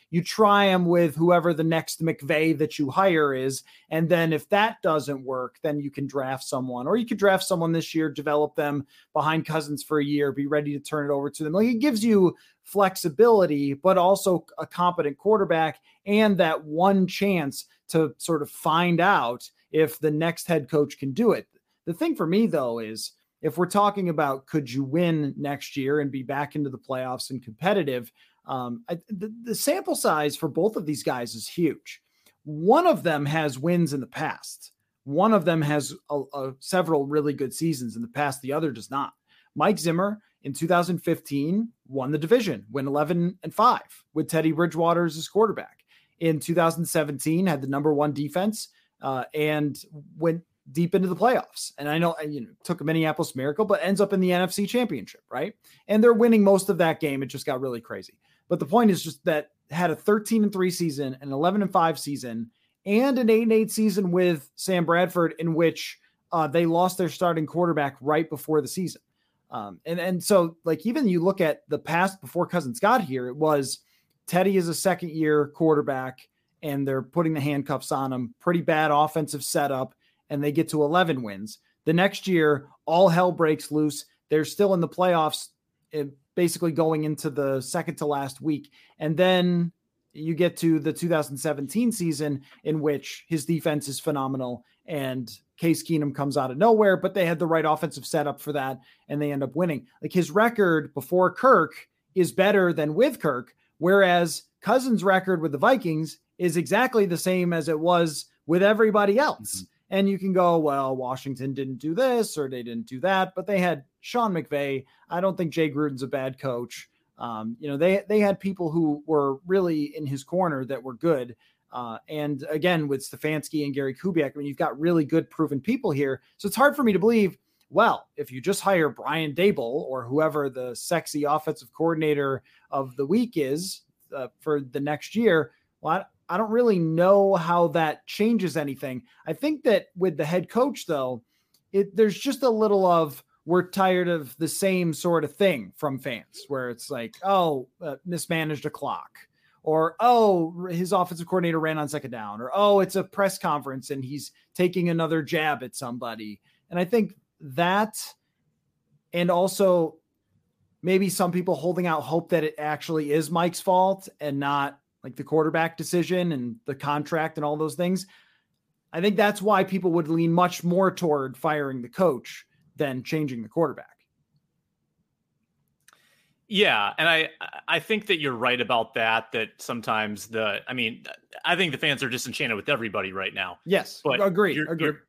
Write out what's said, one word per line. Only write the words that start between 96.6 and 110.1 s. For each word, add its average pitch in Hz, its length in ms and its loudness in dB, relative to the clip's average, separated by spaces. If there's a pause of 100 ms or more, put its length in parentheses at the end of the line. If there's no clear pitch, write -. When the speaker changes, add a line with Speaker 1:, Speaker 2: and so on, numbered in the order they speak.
Speaker 1:
but 185 160 -2
they 185 120 2
had 170 140 0
the 175 60 0
right 160 200 2
offensive 151 400 -2
setup 147 360 -2
for 151 100 -8
that 135 280 -4 (280)
and 147 140 -4
they 147 100 -2
end 139 120 -4
up 135 120 -6
winning. 160 320 -2 (140)
Like, 156 100 -8
his 165 200 0
record 190 640 2
before 180 380 2
Kirk 196 560 4 (280)
is 175 160 2
better 185 420 4
than 151 220 -2
with 254 240 2
Kirk, 127 340 -4 (240)
whereas 175 640 4 (160)
Cousins' 233 440 2
record 185 380 2
with 156 100 -2
the 143 60 -4
Vikings 165 600 0 (200)
is 175 200 0
exactly 208 480 2
the 170 100 -2
same 180 380 0
as 165 160 -2
it 156 100 -2
was 170 460 2 (220)
with 175 160 2
everybody 208 560 4
else. 262 420 -2
Speaker 2:
Mm-hmm. 92 40 -16 (260)
Speaker 1:
And 196 180 2
you 196 80 0